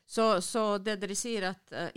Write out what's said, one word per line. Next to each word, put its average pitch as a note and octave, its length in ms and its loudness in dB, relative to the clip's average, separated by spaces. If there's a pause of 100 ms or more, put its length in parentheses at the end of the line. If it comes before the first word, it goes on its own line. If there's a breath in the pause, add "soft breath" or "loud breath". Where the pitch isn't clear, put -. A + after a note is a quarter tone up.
Så, A3 340 4
så G#3 420 0
det G#3+ 180 -4
dere G3 140 -4
sier G3+ 360 -2
at, - 220 -12
eh, E3 240 -6